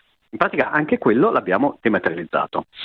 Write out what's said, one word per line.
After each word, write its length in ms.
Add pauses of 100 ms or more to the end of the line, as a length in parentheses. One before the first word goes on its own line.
(300)
in 100
pratica 320
anche 260
quello 320
l'abbiamo 520
dematerializzato. 840 (200)